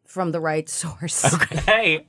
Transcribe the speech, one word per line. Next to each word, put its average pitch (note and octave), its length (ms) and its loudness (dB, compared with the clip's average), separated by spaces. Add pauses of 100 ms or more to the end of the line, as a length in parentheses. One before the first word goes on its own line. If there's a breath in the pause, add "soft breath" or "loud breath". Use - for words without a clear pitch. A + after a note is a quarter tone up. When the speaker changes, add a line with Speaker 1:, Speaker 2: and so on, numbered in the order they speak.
Speaker 1:
from F3+ 260 -4
the E3 80 -4
right D#3 300 -2
source. - 640 -4
Speaker 2:
Okay. E3 760 2